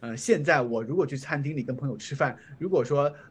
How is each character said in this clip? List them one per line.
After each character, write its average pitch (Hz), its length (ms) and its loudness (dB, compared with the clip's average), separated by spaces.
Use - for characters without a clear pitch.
呃， 117 160 -8
现 151 260 2
在 147 200 4
我 117 200 -2
如 127 140 -4
果 185 80 4
去 139 100 -4
餐 143 280 -4
厅 147 120 -4
里 139 80 -4
跟 127 140 -4
朋 139 140 -4
友 110 60 -6
吃 - 180 -10
饭， 135 200 2
如 180 120 -4
果 160 120 4
说， 143 300 2